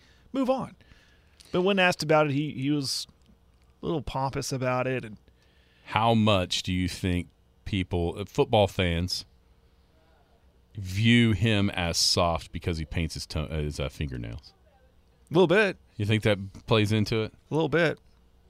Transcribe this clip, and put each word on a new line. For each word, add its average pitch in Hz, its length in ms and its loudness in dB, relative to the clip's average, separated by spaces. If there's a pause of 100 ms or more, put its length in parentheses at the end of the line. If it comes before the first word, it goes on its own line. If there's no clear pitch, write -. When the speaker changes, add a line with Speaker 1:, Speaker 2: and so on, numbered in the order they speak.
(340)
Speaker 1:
Move 262 180 0
on." 240 240 -4 (760)
But 180 120 0
when 196 160 2
asked 180 240 2
about 151 240 4
it, 139 60 -2
he, 147 180 -2
he 131 180 -4
was 143 380 -4 (760)
a - 40 -12
little 160 180 -4
pompous 135 480 -4
about 127 340 -2
it. 127 180 -4
And 107 140 -16 (680)
Speaker 2:
How 117 280 2
much 104 480 4
do 92 100 -6
you 92 160 0
think 90 400 -2 (380)
people, 87 540 -2
uh, 98 60 -8
football 113 420 2
fans, 87 580 -2 (1500)
view 110 560 2
him 104 400 2
as 85 260 -2
soft - 540 0
because 85 260 -6
he 78 80 -6
paints 82 300 -4
his - 120 -10
to-, - 240 -6
uh, 78 100 -4
his, 76 180 -6
uh, 67 100 -4
fingernails? 60 640 -10 (800)
Speaker 1:
A - 20 -4
little 175 140 6
bit. 196 300 2 (200)
Speaker 2:
You 104 80 -2
think 107 160 2
that 104 160 2 (300)
plays 107 240 4
into 110 320 0
it? - 100 -10 (160)
Speaker 1:
A 123 40 -6
little 156 160 0
bit. 156 280 2 (520)